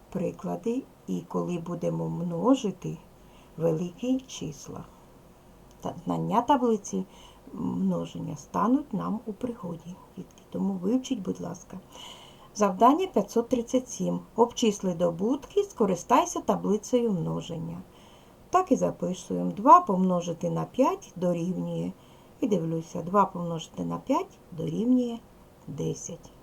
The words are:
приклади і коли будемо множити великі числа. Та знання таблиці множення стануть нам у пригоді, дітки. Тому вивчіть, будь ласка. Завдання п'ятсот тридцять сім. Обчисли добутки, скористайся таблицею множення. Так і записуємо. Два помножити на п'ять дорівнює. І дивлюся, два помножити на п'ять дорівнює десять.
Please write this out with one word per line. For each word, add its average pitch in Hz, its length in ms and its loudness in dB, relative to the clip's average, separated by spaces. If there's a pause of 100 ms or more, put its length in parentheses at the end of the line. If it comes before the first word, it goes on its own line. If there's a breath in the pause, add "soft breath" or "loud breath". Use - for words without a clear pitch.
(120)
приклади 185 720 -4 (240)
і 180 140 -4
коли 175 360 -4
будемо 165 520 -4
множити 175 880 0 (600 loud breath)
великі 175 600 0
числа. - 680 -12 (960)
Та 180 120 -8 (120)
знання 170 360 0
таблиці 226 640 2 (480 loud breath)
множення 170 800 -2
стануть 226 580 0
нам 190 320 -2
у 214 80 -6
пригоді, 185 640 -8 (220)
дітки. - 320 -16
Тому 190 240 -2
вивчіть, 214 480 0
будь 180 200 -4
ласка. - 380 -10 (760 loud breath)
Завдання 226 520 6
п'ятсот 233 420 0
тридцять 254 400 0
сім. 180 300 -4 (160)
Обчисли 214 580 2
добутки, 180 680 0
скористайся 254 800 2
таблицею 208 680 2
множення. 165 680 -4 (680 loud breath)
Так 370 220 2
і 254 40 6
записуємо. 180 760 -2
Два 254 300 8
помножити 180 680 0
на 165 160 -4
п'ять 330 500 0
дорівнює. 175 760 -2 (480 loud breath)
І 277 80 0
дивлюся, 165 540 -2
два 185 240 4
помножити 170 600 -6
на 165 120 -4
п'ять 311 420 -4 (120)
дорівнює 233 680 0 (500)
десять. 156 640 -8 (120)